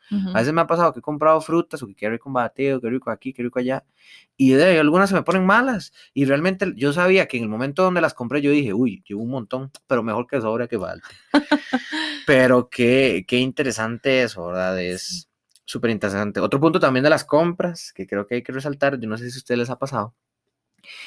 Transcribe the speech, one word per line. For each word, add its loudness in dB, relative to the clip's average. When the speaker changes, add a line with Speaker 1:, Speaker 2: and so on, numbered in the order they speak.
Speaker 1:
Ujú. -2
Speaker 2:
A 0
veces 0
me 2
ha -2
pasado 2
que -16
he -12
comprado 2
frutas -2
o -10
que -20
qué -6
rico -8
un -8
batido, -2
qué -6
rico -6
aquí, -10
qué -8
rico -6
allá. -4
Y 6
de 6
ahí 6
algunas 4
se 0
me 0
ponen 2
malas. 2
Y 2
realmente 0
yo 0
sabía 4
que -6
en -4
el -4
momento -2
donde 2
las 2
compré -4
yo 2
dije, 2
"Uy, -2
llevo -8
un -6
montón, -8
pero 0
mejor -4
que -4
sobra -2
que -4
falte". -10
Speaker 1:
<laughs> -2
Speaker 2:
Pero 6
qué, 2
qué 0
interesante 0
eso, -6
¿verdad? -2
Es -6
Speaker 1:
Sí. -12
Speaker 2:
súper -2
interesante. -2
Otro 0
punto 2
también 2
de 4
las 2
compras 0
que -12
creo -4
que -4
hay -4
que -12
resaltar, -4
yo -8
no -6
sé -12
si -12
a -14
ustedes -4
les -4
ha -10
pasado, -6